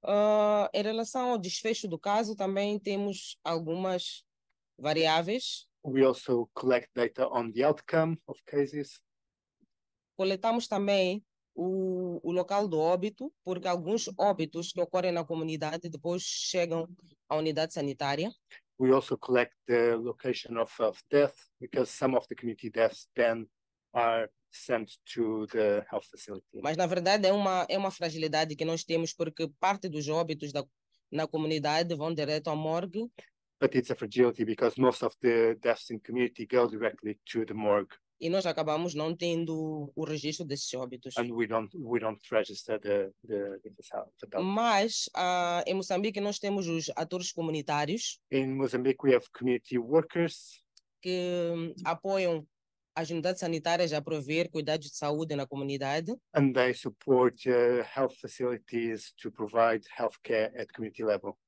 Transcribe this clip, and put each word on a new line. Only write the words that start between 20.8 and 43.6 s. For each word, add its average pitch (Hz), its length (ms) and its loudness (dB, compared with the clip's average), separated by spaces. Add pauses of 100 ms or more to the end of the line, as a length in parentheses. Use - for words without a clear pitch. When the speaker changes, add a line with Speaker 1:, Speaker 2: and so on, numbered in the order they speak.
Speaker 2:
of 110 180 0 (100)
death, 143 260 4 (260)
because 127 300 -2
some 131 260 0
of - 100 -2
the - 80 -12
community 113 340 -6
deaths 113 460 0
then 117 320 2 (460)
are 117 360 2 (220)
sent 113 400 -4 (220)
to 110 340 -2
the 104 440 2
health 107 180 -4
facility. - 520 -14
Speaker 1:
Mas, 156 160 -2
na 180 100 2
verdade, 185 400 2
é 190 60 6
uma, 190 360 2
é 190 80 0
uma 196 140 -2
fragilidade 156 640 -2
que 156 100 -4
nós 165 180 -2
temos, 165 300 -2
porque 160 340 -4 (120)
parte 190 300 0
dos 151 200 -6
óbitos 156 420 -2
da, 139 120 -4 (480)
na 156 160 -2
comunidade 156 680 0
vão 156 180 -4
direto 151 360 -2
à 151 60 0
morgue. 170 560 -4 (480)
Speaker 2:
But 131 160 4
it's 123 160 2
a 123 40 -2
fragility 120 480 2
because 113 360 0
most 127 260 4
of 110 160 -4
the 117 400 4
deaths - 280 0
in 113 100 -8
community 120 460 -2
go 120 220 4
directly 107 500 -4 (140)
to 113 140 -2
the 110 80 -10
morgue. 104 420 0 (240)
Speaker 1:
E 165 100 -4
nós 185 160 0
acabamos 156 480 -2
não 156 220 -2
tendo 160 800 -4
o 156 100 -4
registro 151 400 -6
desses 143 280 -6
óbitos. 127 440 -10
Speaker 2:
And 120 160 -2
we 113 140 0
don't, 113 300 -2
we 120 220 -2
don't 110 220 -4 (100)
register 107 480 -2
the, 101 320 -2 (140)
the, 101 380 -6